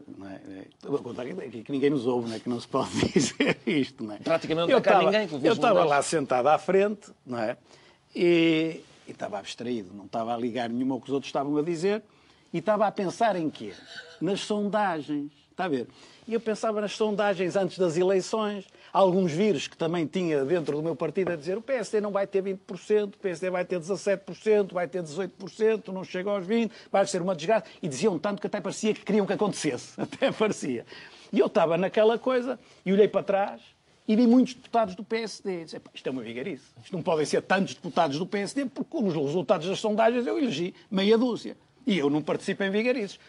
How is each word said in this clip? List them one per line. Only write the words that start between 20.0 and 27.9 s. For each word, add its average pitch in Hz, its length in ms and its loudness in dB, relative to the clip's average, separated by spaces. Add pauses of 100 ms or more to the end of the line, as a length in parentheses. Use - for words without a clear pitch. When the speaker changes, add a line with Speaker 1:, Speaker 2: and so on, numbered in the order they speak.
Speaker 1:
tinha 160 380 0
dentro 151 320 0
do 151 80 -4
meu 165 100 -2
partido 175 380 -2
a 175 60 -2
dizer: 175 200 -6
"O 233 40 -8
P 277 120 -6
S 226 160 -2
D 214 120 0
não 208 100 -4
vai 196 160 0
ter 196 140 0
vinte 190 180 -4
por - 180 -12
cento, 208 380 0
o - 20 -20
P 196 120 -4
S 165 100 -6
D 185 100 -2
vai 180 140 0
ter 180 160 -2
dezassete 190 460 -2
por 175 100 -12
cento, 208 400 2
vai 180 140 -2
ter 185 120 -6
dezoito 165 360 -6
por 190 120 -12
cento, 214 440 0
não 190 100 -8
chega 185 260 -6
aos 202 160 -2
vinte, 220 280 0 (180)
vai 196 160 4
ser 185 140 -2
uma 185 120 0
desgraça", 180 320 0 (160)
e 185 60 -4
diziam 156 320 0